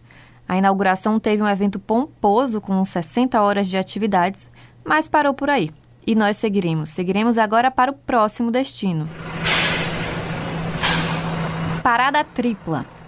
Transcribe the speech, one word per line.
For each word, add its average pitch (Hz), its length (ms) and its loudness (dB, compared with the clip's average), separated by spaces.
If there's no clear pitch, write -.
A 185 100 0
inauguração 196 640 2
teve 214 240 0
um 214 40 2
evento 196 320 0
pomposo 226 800 0
com 190 260 0
sessenta 233 540 0
horas 202 280 2
de 185 100 -4
atividades, 190 720 -2
mas 311 240 0
parou 285 280 2
por 277 120 -4
aí. 208 240 0
E 226 80 2
nós 214 220 2
seguiremos. 175 520 0
Seguiremos 202 480 0
agora 226 320 4
para 254 220 0
o - 20 -12
próximo 233 560 0
destino. 196 580 -2
Parada 262 400 2
tripla. 214 600 -4